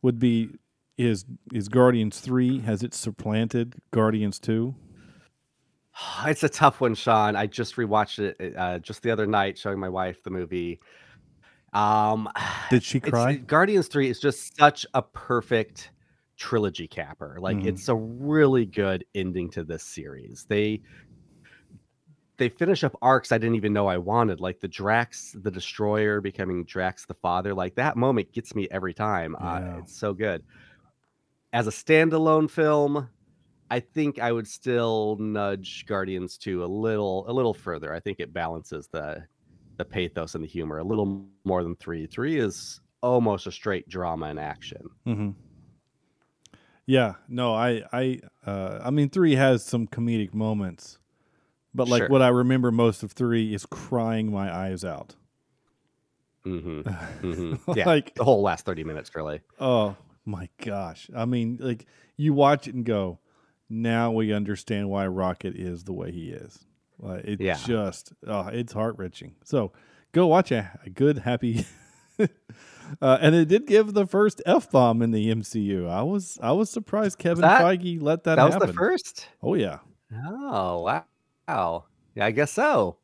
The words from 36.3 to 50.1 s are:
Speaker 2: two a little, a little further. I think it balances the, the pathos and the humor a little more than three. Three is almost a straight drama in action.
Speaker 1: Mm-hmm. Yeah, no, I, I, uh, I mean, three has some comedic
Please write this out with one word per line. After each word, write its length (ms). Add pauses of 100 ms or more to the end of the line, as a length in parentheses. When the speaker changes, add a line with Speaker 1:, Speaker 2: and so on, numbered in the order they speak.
Speaker 2:
two 260
a 20
little, 600
a 40
little 200
further. 400
I 80
think 200
it 120
balances 540
the, 400 (500)
the 80
pathos 500
and 80
the 60
humor 300
a 60
little 420 (180)
more 180
than 140
three. 300
Three 320
is 420 (220)
almost 440
a 60
straight 360
drama 420
in 80
action. 500 (180)
Speaker 1:
Mm-hmm. 240 (1600)
Yeah, 280 (140)
no, 260
I, 280 (100)
I, 280 (260)
uh, 360
I 80
mean, 200
three 240
has 280
some 240
comedic 460